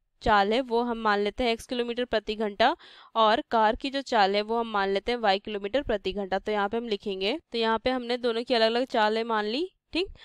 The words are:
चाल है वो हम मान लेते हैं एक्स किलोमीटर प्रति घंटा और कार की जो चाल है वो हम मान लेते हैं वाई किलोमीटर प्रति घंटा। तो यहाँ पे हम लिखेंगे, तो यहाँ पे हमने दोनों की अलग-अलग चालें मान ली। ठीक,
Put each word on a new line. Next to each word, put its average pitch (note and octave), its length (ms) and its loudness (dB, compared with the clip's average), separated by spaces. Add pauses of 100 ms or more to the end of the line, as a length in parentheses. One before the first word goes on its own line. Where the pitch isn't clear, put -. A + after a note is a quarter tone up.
(220)
चाल G#3 320 4
है B3+ 100 2
वो A#3 200 0
हम A#3+ 160 -4
मान G#3 200 2
लेते G#3 240 -2
हैं A#3 80 2
एक्स A3+ 160 -6
किलोमीटर A#3+ 400 -4
प्रति A3 300 -2
घंटा A3 380 2 (420)
और A3 240 4 (100)
कार A3 240 4
की C#4 140 -8
जो C4+ 140 -4
चाल G3+ 320 2
है G#3 80 2
वो A3+ 160 -2
हम A#3 120 -4
मान G3 180 0
लेते G3 220 -2
हैं B3 80 -2
वाई G3+ 220 2
किलोमीटर G#3 420 -2
प्रति G3+ 300 -4
घंटा। F#3+ 260 -4
तो G#3+ 120 -4
यहाँ G3+ 180 0
पे A3+ 80 -4
हम A#3+ 100 -6
लिखेंगे, G3+ 560 -4
तो - 140 -10
यहाँ A3+ 220 0
पे B3+ 120 -2
हमने B3 280 -2
दोनों A#3 240 -2
की B3+ 100 -2
अलग-अलग A3+ 340 2
चालें A3 380 2
मान A3 200 0
ली। C4 220 -4 (260)
ठीक, F4+ 140 -2 (180)